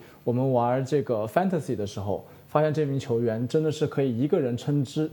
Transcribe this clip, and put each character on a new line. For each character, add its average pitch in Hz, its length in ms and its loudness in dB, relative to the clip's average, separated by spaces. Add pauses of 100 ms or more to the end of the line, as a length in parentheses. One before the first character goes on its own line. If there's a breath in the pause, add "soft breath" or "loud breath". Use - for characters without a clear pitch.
(220 loud breath)
我 - 80 0
们 131 220 2
玩 123 320 2
这 139 180 2
个 113 220 0
Fantasy 165 500 0
的 104 120 -4
时 98 120 -10
候， 98 240 -2 (240 loud breath)
发 - 140 2
现 156 100 2
这 151 140 0
名 139 160 -2
球 117 220 0
员 117 260 -2
真 156 140 2
的 156 100 0
是 147 140 -2
可 - 160 -2
以 123 160 0
一 139 100 2
个 190 100 2
人 123 160 0
撑 143 300 0
支-， 156 280 -2